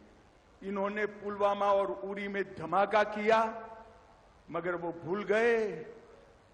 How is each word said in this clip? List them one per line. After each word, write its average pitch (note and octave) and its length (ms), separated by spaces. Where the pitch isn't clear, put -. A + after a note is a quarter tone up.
इन्होंने G3+ 440
पुलवामा G3+ 680
और G3 200
उरी G3+ 240
में G3 160
धमाका G3 440
किया, G#3+ 360
मगर E3+ 260
वो E3+ 160
भूल G3 180
गए, A3 640